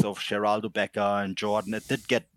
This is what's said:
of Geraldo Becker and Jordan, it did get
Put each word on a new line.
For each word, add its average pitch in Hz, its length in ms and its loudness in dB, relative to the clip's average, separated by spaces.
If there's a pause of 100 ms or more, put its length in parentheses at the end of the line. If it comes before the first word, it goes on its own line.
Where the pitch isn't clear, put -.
of 104 140 -2
Geraldo 107 560 0
Becker 104 260 -2
and 101 380 0
Jordan, 104 380 0
it 107 120 -8
did 135 200 -2
get 120 160 2 (140)